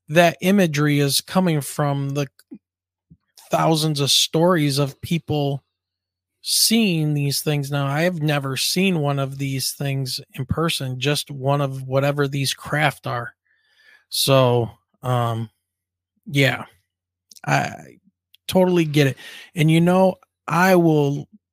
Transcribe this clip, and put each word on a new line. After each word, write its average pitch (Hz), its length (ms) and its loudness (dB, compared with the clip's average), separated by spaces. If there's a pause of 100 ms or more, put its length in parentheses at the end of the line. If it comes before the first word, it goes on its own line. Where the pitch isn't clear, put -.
that 165 320 2
imagery 151 580 2
is 139 220 0
coming 175 400 0
from 139 540 -4
the 143 120 -4 (1200)
thousands 156 500 0
of 135 100 0
stories 160 680 2
of 139 240 -2
people 147 600 -4 (800)
seeing 175 720 0
these 143 300 -2
things. 143 280 -2
Now, 143 160 -2
I 143 140 -2
have 175 220 -2
never 143 340 -2
seen 180 440 0
one 143 180 -2
of 139 180 -4
these 135 360 -6
things 135 480 -6 (120)
in 135 140 -8
person, 143 520 -4
just 143 320 -4
one 139 300 -2
of 135 220 -4
whatever 139 440 0
these 139 280 -4
craft 147 520 -2
are. 120 280 -8 (760)
So, 123 600 2 (320)
um, 117 480 -2 (720)
yeah, 139 400 0 (800)
I 76 520 -4 (500)
totally 180 380 2
get 147 200 2
it. 131 120 -2 (360)
And, 160 160 2
you 165 120 4
know, 185 320 4 (340)
I 180 280 4
will 147 520 2 (240)